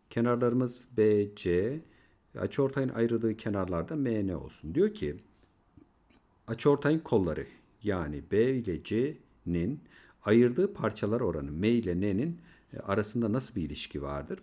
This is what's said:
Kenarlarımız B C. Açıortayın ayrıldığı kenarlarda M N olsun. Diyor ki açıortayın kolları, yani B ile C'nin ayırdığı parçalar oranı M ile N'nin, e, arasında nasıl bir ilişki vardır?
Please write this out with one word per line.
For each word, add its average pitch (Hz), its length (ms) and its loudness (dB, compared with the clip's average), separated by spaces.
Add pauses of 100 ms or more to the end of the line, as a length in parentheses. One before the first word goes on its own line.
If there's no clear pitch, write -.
(100)
Kenarlarımız 120 760 2 (120)
B 107 400 6
C. 101 440 0 (580)
Açıortayın 135 500 0
ayrıldığı 113 480 0
kenarlarda 95 600 -2
M 110 300 0
N 87 100 -2
olsun. 71 380 -10
Diyor 208 200 2
ki 73 220 -6 (1300)
açıortayın 143 520 2
kolları, 87 480 0 (360)
yani 78 480 -2
B 120 240 4
ile 101 300 -4
C'nin 107 960 -4 (440)
ayırdığı 123 500 4
parçalar 110 460 -2
oranı 76 320 -2
M 90 160 0
ile 90 320 0
N'nin, 107 400 -2 (320)
e, - 60 -12
arasında 107 540 -2
nasıl 131 220 -4
bir 92 80 -2
ilişki 73 400 -8
vardır? 69 400 -8